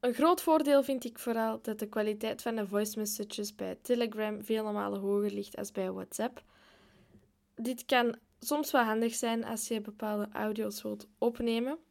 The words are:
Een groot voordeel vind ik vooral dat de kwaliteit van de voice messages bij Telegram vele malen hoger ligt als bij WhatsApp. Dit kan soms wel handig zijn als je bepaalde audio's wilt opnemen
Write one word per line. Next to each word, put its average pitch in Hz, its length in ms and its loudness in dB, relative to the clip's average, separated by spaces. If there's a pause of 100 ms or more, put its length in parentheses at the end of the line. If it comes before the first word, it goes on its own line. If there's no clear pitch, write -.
Een 247 140 2
groot 339 280 6
voordeel 294 400 6
vind 262 220 -2
ik 233 140 -8
vooral 226 440 -2
dat 214 160 -4
de 214 100 -4
kwaliteit 214 540 -2
van 233 140 -2
de 208 100 -2
voice 208 320 0
messages 208 560 -6
bij 185 280 -8
Telegram 220 600 0
vele 220 280 0
malen 202 280 -2
hoger 202 320 2
ligt 202 240 -8
als - 160 -8
bij 185 180 -2
WhatsApp. 190 520 -6 (1120)
Dit 240 320 -4
kan 240 300 4 (220)
soms 294 320 0
wel 254 120 6
handig 226 320 2
zijn 226 300 -2
als 220 240 -6
je 226 120 -2
bepaalde 214 520 -4
audio's 214 500 -4
wilt 214 240 -8 (120)
opnemen 233 600 0 (120)